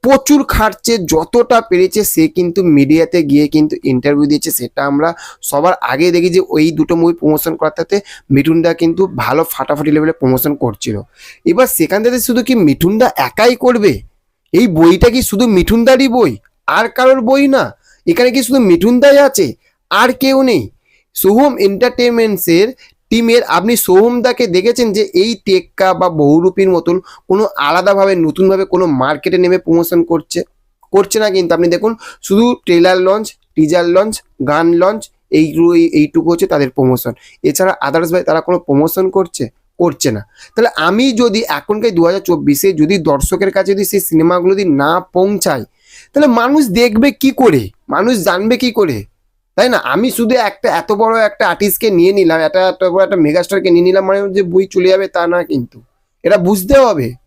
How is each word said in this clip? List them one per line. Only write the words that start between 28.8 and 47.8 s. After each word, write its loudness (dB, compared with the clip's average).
মার্কেটে -2
নেমে 2
প্রমোশন 0
করছে? -6
করছে 0
না। 0
কিন্তু 0
আপনি 0
দেখুন -2
শুধু 0
ট্রেলার 2
লঞ্চ, -2
টিজার 0
লঞ্চ, 0
গান 0
লঞ্চ, -2
এইগুলো, 2
এই-, 2
এইটুকু 0
হচ্ছে 0
তাদের -2
প্রমোশন। -2
এছাড়া 0
others -2
ভাই 0
তারা 0
কোনো -2
প্রমোশন 0
করছে? -4
করছে -2
না। -10
তাহলে 0
আমি 0
যদি 0
এখনকার -4
দু 2
হাজার 0
চব্বিশে -2
যদি 0
দর্শকের -2
কাছে -2
যদি -2
সেই -2
সিনেমাগুলো 0
যদি -2
না 0
পৌঁছায়, -2
তাহলে 2
মানুষ 2
দেখবে 2
কি -2
করে, 2